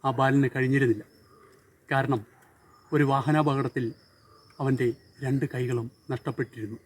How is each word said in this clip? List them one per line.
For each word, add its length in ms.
ആ 80
ബാലന് 440
കഴിഞ്ഞിരുന്നില്ല. 480
കാരണം, 320
ഒരു 120
വാഹനാപകടത്തിൽ 800
അവൻ്റെ 280
രണ്ട് 220
കൈകളും 420
നഷ്ടപ്പെട്ടിരുന്നു. 760